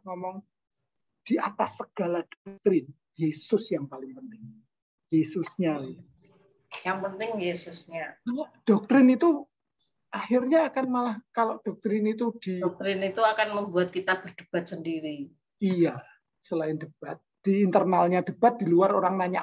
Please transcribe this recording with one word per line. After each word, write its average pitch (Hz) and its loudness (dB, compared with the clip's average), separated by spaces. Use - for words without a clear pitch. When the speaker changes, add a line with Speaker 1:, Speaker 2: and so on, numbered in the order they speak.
Speaker 1:
ngomong, 185 -10
"Di 240 0
atas - -4
segala 175 -4
doktrin, 190 -2
Yesus 160 -2
yang 143 -4
paling 131 -14
penting." 127 -18
Yesusnya. 160 0
Speaker 2:
Yang 185 -2
penting 196 -6
Yesusnya. 170 -8
Speaker 1:
Doktrin 247 6
itu 294 4
akhirnya 254 2
akan 262 -2
malah, 247 -2
kalau 233 0
doktrin 208 -2
itu 220 0
di 185 -6
Speaker 2:
Doktrin 190 -2
itu 196 -2
akan 214 2
membuat 180 0
kita 185 -2
berdebat - -8
sendiri. 156 -8
Speaker 1:
Iya, 175 2
selain 156 -4
debat. - -12
Di 196 4
internalnya 180 4
debat, 233 2
di 196 -2
luar 185 6
orang 190 2
nanya 180 -2